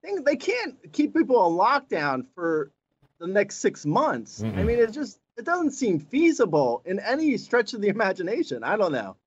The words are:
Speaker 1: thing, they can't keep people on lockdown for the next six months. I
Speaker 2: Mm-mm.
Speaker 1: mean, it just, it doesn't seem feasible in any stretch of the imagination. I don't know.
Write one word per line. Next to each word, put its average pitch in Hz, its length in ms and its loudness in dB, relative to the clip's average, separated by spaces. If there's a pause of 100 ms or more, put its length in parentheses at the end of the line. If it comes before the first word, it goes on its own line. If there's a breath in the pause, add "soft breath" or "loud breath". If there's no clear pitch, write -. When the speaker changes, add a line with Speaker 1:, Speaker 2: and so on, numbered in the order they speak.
Speaker 1:
thing, 370 200 -6
they 285 120 4
can't 427 400 -4 (160)
keep 294 240 -2
people 294 240 4
on 175 140 4
lockdown 170 720 0 (100)
for 160 360 -2 (480)
the 170 80 -8
next 202 300 0
six - 280 -2
months. 147 580 -2
I 220 40 -4
Speaker 2:
Mm-mm. 190 180 -2
Speaker 1:
mean, 240 140 2
it 226 120 4
just, 277 280 -10 (180)
it 233 80 -12
doesn't 339 260 0
seem 185 280 0
feasible 180 880 2
in 190 140 -4
any 269 380 0
stretch 247 360 0
of 214 80 -6
the 202 60 2
imagination. 190 760 -2
I 151 120 -2
don't 190 160 2
know. 104 240 -4 (120)